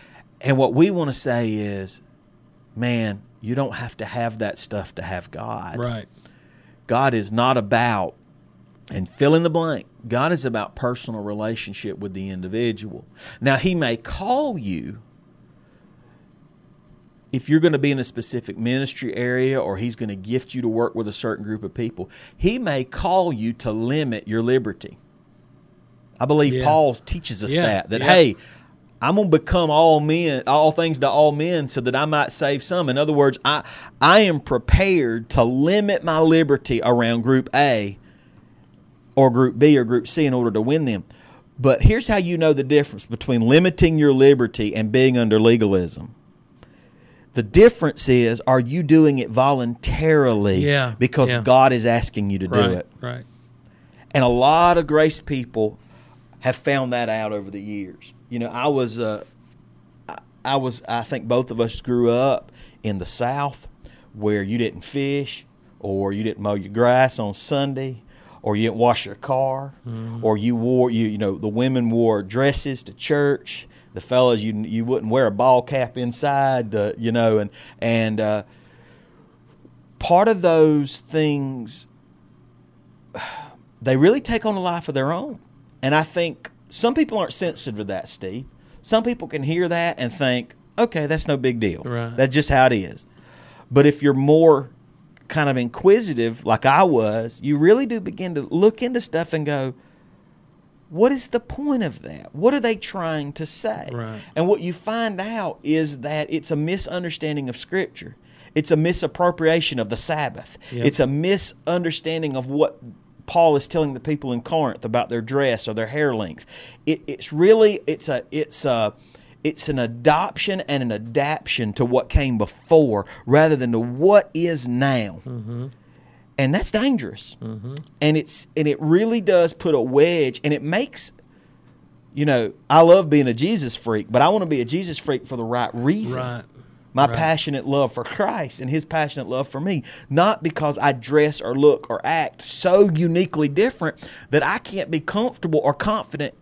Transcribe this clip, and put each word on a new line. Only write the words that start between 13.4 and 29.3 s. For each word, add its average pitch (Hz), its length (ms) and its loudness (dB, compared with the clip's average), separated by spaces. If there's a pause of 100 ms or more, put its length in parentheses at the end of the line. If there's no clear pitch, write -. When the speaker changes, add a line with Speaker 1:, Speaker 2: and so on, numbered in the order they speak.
Speaker 1:
he 180 200 0
may 127 220 -2
call 247 640 -4
you 92 380 -8 (2250)
if 131 180 -6
you're 156 100 4
gonna 156 200 4
be 143 120 0
in 135 80 -2
a 123 40 -4
specific 117 540 -8
ministry 127 580 -4
area, 127 440 -2
or 98 180 -4
he's 117 180 -6
gonna 104 200 -8
gift 110 400 -6
you 127 60 -6
to 120 60 -2
work 113 280 -2
with 113 120 -6
a 104 40 -8
certain 107 320 -6
group 107 200 -8
of 92 100 -10
people. 113 360 -8 (280)
He 220 220 0
may 147 240 -4
call 180 500 0
you 113 200 -4
to 113 180 -8
limit 120 560 -4
your 110 140 -2
liberty. 117 560 -2 (1200)
I 123 60 -2
believe 147 280 2
Speaker 2:
Yeah. 127 100 -2
Speaker 1:
Paul 147 320 4
teaches - 480 -8
us 131 120 -4
Speaker 2:
Yeah. 170 80 0
Speaker 1:
that, 104 260 -2
that, 113 120 -2
Speaker 2:
Yeah. 131 120 0
Speaker 1:
hey, 151 220 6 (640)
I'm 170 160 0
gonna 208 100 2
become 160 420 2